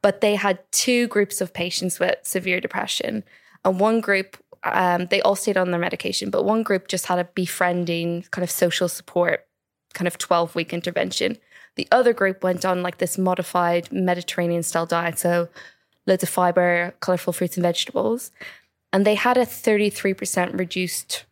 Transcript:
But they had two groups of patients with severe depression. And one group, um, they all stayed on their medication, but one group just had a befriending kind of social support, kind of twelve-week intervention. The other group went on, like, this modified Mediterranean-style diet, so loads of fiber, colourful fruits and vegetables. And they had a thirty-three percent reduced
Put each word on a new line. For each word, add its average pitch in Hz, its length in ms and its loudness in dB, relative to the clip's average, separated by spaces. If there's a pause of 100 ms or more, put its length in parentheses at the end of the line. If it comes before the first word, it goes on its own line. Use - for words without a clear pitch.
But 196 180 2
they 208 160 4
had 190 240 0 (140)
two 240 340 2
groups 202 320 0
of 185 140 -4
patients 180 480 -4
with 185 220 2
severe 180 360 -2
depression. - 640 -4 (400)
And 185 160 2
one 220 220 4
group, 196 340 0 (280)
um, 180 420 2
they 196 160 0
all 196 160 2
stayed 202 180 0
on 185 160 2
their 175 80 0
medication, 180 500 -4
but - 140 0
one 220 200 2
group 190 260 -2
just 180 160 -4
had 180 120 0
a 180 60 0
befriending 175 1080 -2
kind 180 120 -4
of 175 80 -4
social 175 380 0
support, - 580 -2 (460)
kind 180 120 -4
of 175 120 -2
twelve-week 170 560 -2
intervention. 180 640 -4 (380)
The - 180 -6
other 240 180 6
group 196 320 0
went 185 220 0
on, 180 180 0
like, 180 140 -6
this 180 200 -4
modified 180 720 0
Mediterranean-style 170 960 -2
diet, 170 300 0
so 175 300 0 (580)
loads 190 180 2
of 175 60 -4
fiber, 175 680 2
colourful 180 320 0
fruits 170 240 -2
and 175 80 -2
vegetables. 220 680 -2 (600)
And 196 140 4
they 214 100 4
had 247 220 2
a 247 80 4
thirty-three 208 680 0
percent 190 420 -2
reduced 185 760 -6